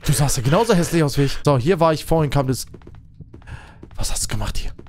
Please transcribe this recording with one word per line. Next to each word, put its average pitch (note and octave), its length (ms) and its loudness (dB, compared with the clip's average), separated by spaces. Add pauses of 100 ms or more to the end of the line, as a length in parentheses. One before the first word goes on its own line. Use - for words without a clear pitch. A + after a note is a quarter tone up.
Du - 80 0
sahst C#3+ 240 2
ja B2+ 60 -4
genauso F#3+ 320 4
hässlich E3+ 280 2
aus C#3+ 140 0
wie C#3+ 60 2
ich. C#3 220 0
So, C#3+ 140 4
hier D3+ 200 2
war D#3+ 140 4
ich D#3 120 -2
vorhin, D#3+ 260 2
kam C#3 180 0
das. C3 180 -2 (1300)
Was - 160 -2
hast - 140 -2
du - 40 -6
gemacht - 300 -4
hier? - 140 -2 (160)